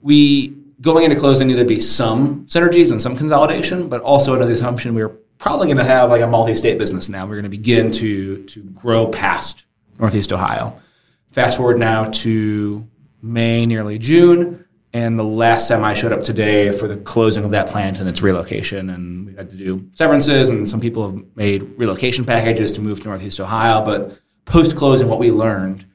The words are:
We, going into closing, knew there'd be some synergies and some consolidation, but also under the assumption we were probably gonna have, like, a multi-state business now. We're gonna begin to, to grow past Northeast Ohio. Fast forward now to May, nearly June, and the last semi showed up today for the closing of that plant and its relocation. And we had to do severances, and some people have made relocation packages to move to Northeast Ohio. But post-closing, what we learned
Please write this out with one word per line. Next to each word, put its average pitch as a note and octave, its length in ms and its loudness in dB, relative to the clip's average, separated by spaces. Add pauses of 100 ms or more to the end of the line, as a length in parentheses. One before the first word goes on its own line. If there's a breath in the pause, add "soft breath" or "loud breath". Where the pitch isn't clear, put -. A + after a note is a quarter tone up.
We, C#3+ 560 4 (240)
going D#3+ 220 4
into D#3 160 4
closing, C3+ 300 4
knew B2+ 80 2
there'd A#2+ 100 2
be A2+ 140 0
some B2+ 640 -2
synergies E3+ 460 4
and G#2+ 100 -2
some B2+ 140 -4
consolidation, D#3 720 0
but B2 120 -4
also C3+ 320 2
under B2 140 2
the A#2 60 0
assumption A#2+ 420 -4
we A2 80 0
were G#2+ 140 -6 (220)
probably - 280 0
gonna C#3+ 160 2
have, B2+ 260 4
like, A#2 140 4
a A#2 60 2
multi-state A2+ 500 0
business F#2+ 300 -4
now. G2 180 -10
We're G#2+ 80 -10
gonna G#2 140 -8
begin G#2+ 440 2
to, G2 520 -6
to - 180 -20
grow A2+ 460 -2
past - 560 -4 (340)
Northeast G#2 320 -2
Ohio. F#2 420 -4 (600 soft breath)
Fast B2 240 0
forward B2 240 2
now A2 300 0
to G#2+ 760 -4 (340)
May, A#2 460 0
nearly A2 320 -4
June, F3 680 4 (280)
and A#2 260 -2
the A2 60 -2
last A2+ 420 2
semi G#2+ 280 0
showed G#2+ 180 -2
up G2 100 -4
today G#2 480 0
for G#2 160 -4
the G2+ 120 -6
closing A2 440 0
of G#2 80 -4
that G#2 160 0
plant F#2+ 320 -4
and F#2+ 100 -4
its E2+ 140 -4
relocation. G2 680 -2
And F2+ 360 -12
we F#2+ 80 -18
had G2 160 -16
to F#2+ 60 -20
do F#2+ 280 -6 (100)
severances, C#3 540 2
and G#2 200 -2
some A2 100 -4
people A2 320 -4
have F#2+ 140 -12 (100)
made G2+ 300 -2 (120)
relocation B2 480 -2
packages A2+ 480 0
to - 80 -8
move G#2 200 -6
to G#2+ 80 -12
Northeast G2 320 -10
Ohio. A2 440 0
But G#2 360 -4 (240)
post-closing, C#3 640 4
what A2+ 100 -2
we A#2+ 140 4
learned F#2+ 520 -2 (100)